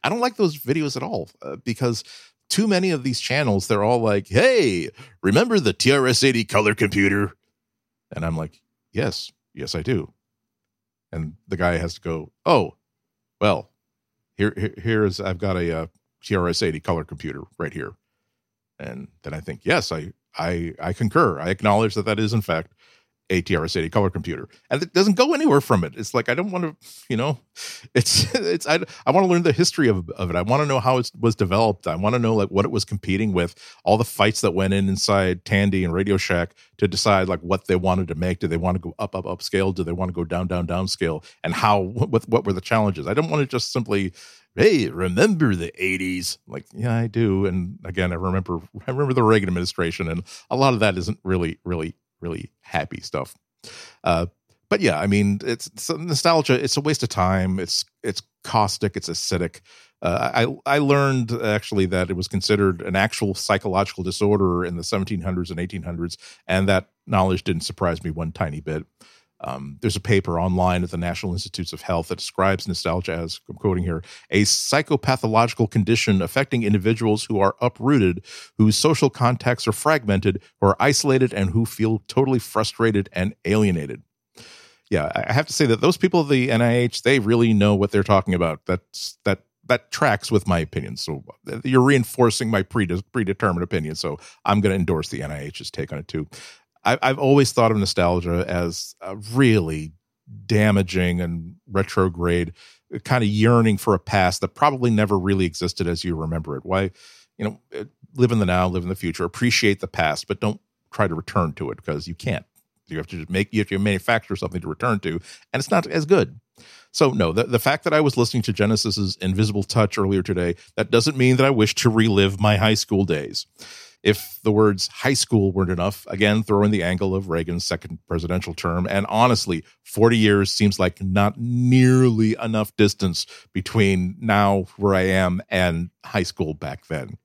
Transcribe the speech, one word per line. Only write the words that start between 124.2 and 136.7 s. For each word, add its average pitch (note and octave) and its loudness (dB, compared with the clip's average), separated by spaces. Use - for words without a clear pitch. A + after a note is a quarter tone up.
the A2 2
words G#2 4
high - -2
school G2+ 0
weren't F#2 0
enough, F#2 -4
again, G#2 2
throw G#2 2
in G#2 4
the F#2+ 0
angle F#2 -2
of F#2+ -4
Reagan's E2+ -4
second E2+ -8
presidential E2+ -4
term. F2 -4
And G2 -2
honestly, G#2+ 2
forty A#2 4
years G2+ 4
seems G#2 2
like F#2 0
not G2+ 2
nearly B2 4
enough A2 -2
distance G2 2
between F#2+ 0
now G2+ 2
where G2+ 2
I F#2 4
am F#2+ 2
and F2 0
high G2+ -2
school D#2+ -4
back C#2 -12